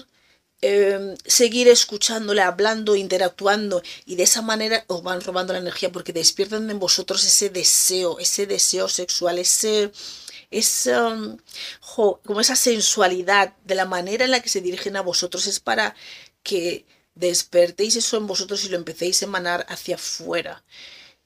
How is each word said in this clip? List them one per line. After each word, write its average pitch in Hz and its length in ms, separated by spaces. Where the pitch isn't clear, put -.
em, 196 560
seguir 240 420
escuchándole, 214 760
hablando, 208 540
interactuando, 196 840
y 180 100
de 175 80
esa 220 180
manera 220 460
os 170 140
van 180 180
robando 185 320
la 180 80
energía 180 320
porque 175 200
despiertan 202 580
en 208 80
vosotros 190 460
ese - 260
deseo, 180 680
ese 202 280
deseo 190 420
sexual, 175 500
ese, 208 540
esa, 233 680
jo, - 440
como 208 160
esa 247 160
sensualidad, 196 1000
de 190 100
la 185 100
manera 185 400
en 262 60
la 247 100
que 240 80
se 196 120
dirigen 180 360
a 196 60
vosotros, 180 440
es 196 140
para 110 340
que 175 440
despertéis 175 840
eso 233 200
en 214 100
vosotros 190 380
y 196 40
lo 180 80
empecéis 170 460
a 190 40
emanar 175 420
hacia 160 280
afuera, 165 680